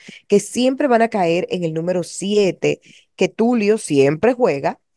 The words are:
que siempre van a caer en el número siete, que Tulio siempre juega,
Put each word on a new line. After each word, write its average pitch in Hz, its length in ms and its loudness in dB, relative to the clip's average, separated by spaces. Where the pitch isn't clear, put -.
que 202 100 4
siempre 262 480 -2
van 233 140 2
a 226 80 0
caer 175 400 0
en 180 160 -4
el 160 80 -4
número 170 300 -4
siete, 185 760 -2
que 185 100 0
Tulio 220 500 0
siempre 156 560 2
juega, 175 460 -2